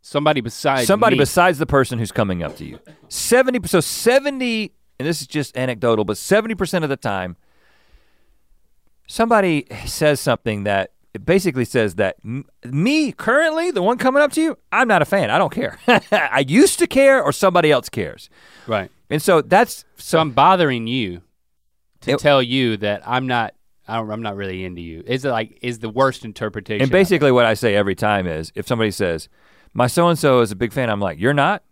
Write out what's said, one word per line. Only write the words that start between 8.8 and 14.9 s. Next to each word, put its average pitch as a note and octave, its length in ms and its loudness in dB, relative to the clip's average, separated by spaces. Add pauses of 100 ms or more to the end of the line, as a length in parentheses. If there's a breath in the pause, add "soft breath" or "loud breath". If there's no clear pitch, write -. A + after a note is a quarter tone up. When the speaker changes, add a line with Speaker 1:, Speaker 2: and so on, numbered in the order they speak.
Speaker 2:
somebody G3+ 580 0 (200)
says D3+ 340 0
something A2 440 -2
that, G2 280 -2 (220)
it G2+ 120 -14
basically E3+ 380 2
says G#2+ 320 0
that F#2+ 300 -2
m-, B2 200 -10 (200)
me G#3+ 480 0
currently, D#4+ 580 -2
the G3 100 -2
one A3+ 160 0
coming C4 240 2
up D4 120 2
to D#4 80 -2
you, D#4+ 160 -2 (140)
I'm A#3 160 2
not F#3+ 140 4